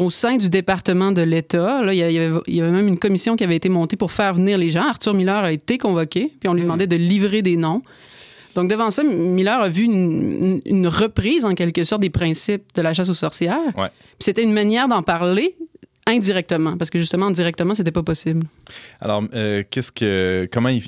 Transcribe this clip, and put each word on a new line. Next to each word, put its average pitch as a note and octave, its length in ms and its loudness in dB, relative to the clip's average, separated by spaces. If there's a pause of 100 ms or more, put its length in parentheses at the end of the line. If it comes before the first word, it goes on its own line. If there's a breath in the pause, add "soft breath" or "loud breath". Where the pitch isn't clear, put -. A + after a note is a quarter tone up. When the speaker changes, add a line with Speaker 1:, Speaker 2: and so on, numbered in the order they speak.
Speaker 1:
au F3+ 60 0
sein A#3+ 260 0
du G3+ 120 2
département F#3 640 0
de F3+ 120 2
l'État. E3+ 600 0
Là, G3 100 0
il F#3+ 60 2
y E3+ 60 2
a-, E3+ 60 0
il E3 40 2
y E3 60 2
avait, E3 260 0
il - 80 -4
y E3+ 80 0
avait E3 80 0
même F#3+ 160 2
une F#3 120 2
commission G#3 360 0
qui A3 80 -2
avait F3 140 2
été D#3+ 120 -2
montée F3 280 0
pour F3 160 -2
faire G3+ 200 0
venir F#3+ 260 2
les E3+ 120 0
gens. E3+ 160 0
Arthur A3+ 260 -2
Miller G3 300 0
a E3+ 100 0
été D#3+ 240 -2
convoqué, F#3 600 -2
puis G3+ 100 -4
on F3 60 2
lui F3 80 2
Speaker 2:
Mhm. F3 60 0
Speaker 1:
demandait E3+ 180 0
de F3 100 2
livrer G3 460 2
des F3+ 140 2
noms. E3 260 0 (720 loud breath)
Donc, F3+ 160 0
devant A3 200 0
ça, C#4+ 120 -2
Miller F#3+ 580 2
a G3+ 80 2
vu F3+ 160 0
une, A#3 80 4
une, F3+ 760 0
une F#3+ 200 2
reprise, A3 580 0
en G3 100 0
quelque E3+ 300 0
sorte, G#3+ 180 0
des F#3+ 80 2
principes F3 540 -2 (100)
de E3+ 80 -2
la D#3+ 120 2
chasse F3+ 160 0
aux F3+ 40 0
sorcières. E3+ 440 -2 (180)
Speaker 2:
Ouais. F#2+ 120 -2
Speaker 1:
Puis - 360 -14
c'était G#3 180 0
une A3 100 2
manière G#3+ 360 2
d'en A3 140 2
parler F#3 540 0 (500)
indirectement, F3+ 720 0
parce E3+ 140 -6
que F3+ 80 -2
justement, F3+ 320 0
directement, F3 440 -2
c'était F3+ 160 -2
pas E3 120 -2
possible. D#3+ 440 -2 (540 loud breath)
Speaker 2:
Alors, G#2 240 -2 (100)
euh, G#2 360 -2
qu'est-ce - 220 -6
que, F#2 600 0
comment A#2+ 180 0
il, A#2+ 180 0